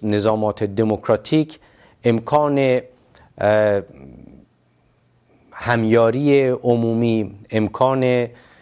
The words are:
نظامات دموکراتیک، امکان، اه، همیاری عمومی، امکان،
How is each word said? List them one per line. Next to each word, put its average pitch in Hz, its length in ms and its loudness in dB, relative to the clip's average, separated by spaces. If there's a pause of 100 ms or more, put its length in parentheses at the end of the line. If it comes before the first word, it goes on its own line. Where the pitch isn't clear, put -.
نظامات 107 600 -2
دموکراتیک، 110 960 -2 (440)
امکان، 131 760 0 (580)
اه، 104 440 2 (1700)
همیاری 120 960 2
عمومی، 117 880 0 (140)
امکان، 123 800 0 (340)